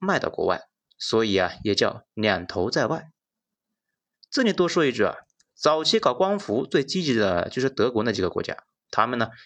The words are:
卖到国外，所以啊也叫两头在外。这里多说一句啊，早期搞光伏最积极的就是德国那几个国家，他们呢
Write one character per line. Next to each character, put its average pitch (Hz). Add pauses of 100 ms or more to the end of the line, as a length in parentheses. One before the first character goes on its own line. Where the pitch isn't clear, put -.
卖 185
到 -
国 -
外， 90 (340)
所 -
以 101
啊 90 (120)
也 101
叫 107 (120)
两 98
头 98
在 131
外。 160 (1200)
这 277
里 220
多 175
说 170
一 139
句 110
啊， 90 (360)
早 156
期 214
搞 127
光 196
伏 123
最 147
积 180
极 143
的 95
就 127
是 131
德 127
国 113
那 117
几 98
个 87
国 92
家， - (320)
他 107
们 123
呢 110 (160)